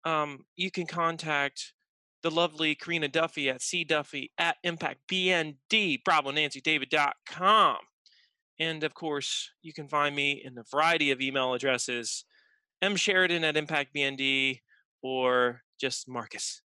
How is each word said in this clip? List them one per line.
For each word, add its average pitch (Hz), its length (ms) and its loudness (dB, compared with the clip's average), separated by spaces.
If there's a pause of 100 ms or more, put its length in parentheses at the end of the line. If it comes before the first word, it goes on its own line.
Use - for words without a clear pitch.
Um, 147 400 -2 (140)
you 185 120 -2
can 180 160 -4
contact 160 880 -4 (480)
the 165 80 -2
lovely 156 460 0
Karina 165 320 -4
Duffy 156 420 0
at 127 120 -4
C 170 240 -4
Duffy 147 520 -2
at 170 260 0
Impact 170 440 -4
B 185 240 2
N 156 240 0 (140)
D, 190 340 2
Bravo 151 280 2
Nancy 143 280 -2
David 139 300 0
dot 147 260 2 (100)
com. 180 520 4 (800)
And 160 240 -2
of 151 100 -2
course, - 560 -4 (120)
you 160 100 -14
can 147 160 -14
find 147 260 2
me 143 300 -2
in 127 140 -14
a 117 120 -14
variety 156 420 2
of 131 100 0
email 135 320 0
addresses, 123 720 -2 (560)
M 196 160 0
Sheridan 180 480 2
at 151 100 2
Impact 151 380 -2
B 143 100 0
N 139 140 -2
D 135 440 0 (400)
or 127 600 2 (180)
just - 300 -4
Marcus - 520 -10 (120)